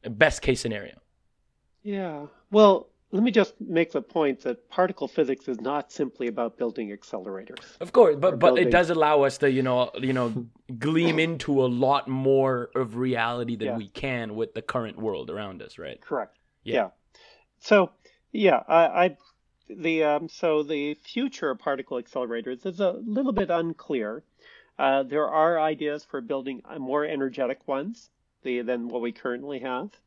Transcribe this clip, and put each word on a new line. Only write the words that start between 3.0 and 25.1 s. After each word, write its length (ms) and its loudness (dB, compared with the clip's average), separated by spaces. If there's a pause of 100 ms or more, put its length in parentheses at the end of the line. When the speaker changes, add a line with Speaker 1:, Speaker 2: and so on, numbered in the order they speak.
Speaker 2:
let 120 2
me 80 2
just 280 2
make 300 0
the 120 -2
point 400 0
that 260 -6
particle 400 0
physics 400 -2
is 120 -4
not 300 -4
simply 380 -6
about 280 -4
building 400 -6
accelerators. 640 -12 (220)
Speaker 1:
Of 120 -10
course, 240 6
but, 180 0
Speaker 2:
Or 20 -6
Speaker 1:
but 160 4
it 20 4
Speaker 2:
building 160 4
Speaker 1:
does 200 4
allow 320 4
us 160 0
to, 120 4
you 120 2
know, 360 0
you 140 -2
know, 340 -2 (140)
Speaker 2:
<laughs> 180 -12
Speaker 1:
gleam 400 2
into 460 0
a 20 2
lot 400 2
more 680 2
of 200 -2
reality 600 -2
than 120 -4
Speaker 2:
Yeah. 80 -4
Speaker 1:
we 120 -8
can 480 -6
with 180 -4
the 80 -8
current 360 -6
world 300 -6
around 340 -10
us, 140 -18
right? 240 -12
Speaker 2:
Correct. 360 -6 (260)
Speaker 1:
Yeah. 120 -6
Speaker 2:
Yeah. 140 2 (680)
So, 320 4 (420)
yeah, 360 4
I, 80 4 (280)
I, 120 0 (520)
the, 360 -2
um, 240 0
so 340 0
the 320 -4
future 560 -6
of 80 -4
particle 420 -4
accelerators 640 -6
is 140 -8
a 140 2
little 400 -2
bit 180 0
unclear. 720 -4 (560)
Uh, 240 2
there 260 -2